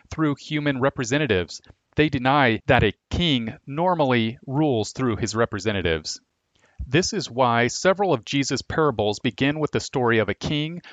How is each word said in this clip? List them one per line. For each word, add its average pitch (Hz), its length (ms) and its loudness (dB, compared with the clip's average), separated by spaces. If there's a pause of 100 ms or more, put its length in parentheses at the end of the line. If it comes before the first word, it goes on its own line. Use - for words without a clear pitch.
through 151 260 -2
human 147 440 -4
representatives. 123 840 0 (360)
They 151 100 4
deny 131 600 2
that 123 160 6
a 104 100 2 (180)
king 131 460 -2 (100)
normally 139 800 0
rules 135 460 0
through 120 240 0
his 107 180 -4
representatives. 95 840 -2 (640)
This 151 240 0
is 190 180 -6
why 120 380 2
several 185 460 0
of 110 100 -2
Jesus' 139 380 -2
parables 107 580 0
begin 135 400 -2
with 147 120 -2
the 110 100 0
story 117 380 2
of 101 100 2
a 98 40 -2
king 151 480 -4 (120)